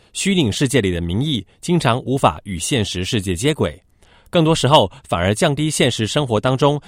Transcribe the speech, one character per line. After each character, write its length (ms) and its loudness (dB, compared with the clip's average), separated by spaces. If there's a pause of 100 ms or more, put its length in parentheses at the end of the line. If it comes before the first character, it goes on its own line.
(140)
虚 200 -2
拟 160 2
世 160 0
界 140 2
里 100 0
的 120 -2
民 180 -2
意 260 -4 (140)
经 180 0
常 220 0
无 160 -4
法 280 0
与 140 -8
现 240 -2
实 220 -4
世 160 -2
界 160 -4
接 180 0
轨， 260 -4 (500)
更 140 2
多 80 4
时 140 0
候 240 4 (180)
反 120 -2
而 120 2
降 220 0
低 160 -4
现 180 0
实 200 -2
生 180 -2
活 140 0
当 160 0
中 320 2